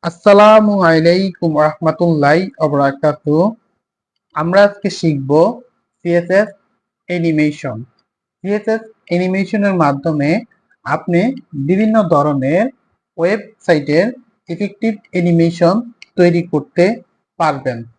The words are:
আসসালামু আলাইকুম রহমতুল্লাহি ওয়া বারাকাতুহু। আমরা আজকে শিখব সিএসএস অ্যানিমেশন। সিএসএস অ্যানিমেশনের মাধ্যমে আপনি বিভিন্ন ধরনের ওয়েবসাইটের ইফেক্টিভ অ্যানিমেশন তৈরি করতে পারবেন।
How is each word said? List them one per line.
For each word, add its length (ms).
আসসালামু 640
আলাইকুম 600
রহমতুল্লাহি 760
ওয়া 140
বারাকাতুহু। 840
আমরা 280
আজকে 200
শিখব 320
সিএসএস 500
অ্যানিমেশন। 680
সিএসএস 440
অ্যানিমেশনের 720
মাধ্যমে 480
আপনি 260
বিভিন্ন 280
ধরনের 500
ওয়েবসাইটের 880
ইফেক্টিভ 380
অ্যানিমেশন 640
তৈরি 240
করতে 320
পারবেন। 380